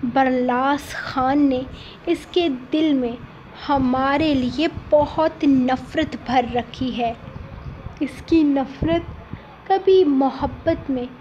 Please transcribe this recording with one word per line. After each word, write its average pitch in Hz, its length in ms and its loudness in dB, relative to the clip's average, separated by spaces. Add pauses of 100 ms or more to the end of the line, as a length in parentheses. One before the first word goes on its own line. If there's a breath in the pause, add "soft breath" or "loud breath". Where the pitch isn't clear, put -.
बरलास 254 880 0
खान 269 480 0
ने 262 220 2 (440 loud breath)
इसके 339 380 0 (240)
दिल 311 220 2
में 247 240 -2 (500)
हमारे 269 680 2
लिए 254 340 0 (240)
बहुत 311 520 2
नफ़रत 262 720 0 (120)
भर 247 240 2
रखी 240 400 -4
है। 226 240 -4 (880)
इसकी 320 420 0
नफ़रत 294 640 0 (600 loud breath)
कभी 381 380 6
मोहब्बत 277 840 0
में 247 180 -2 (140)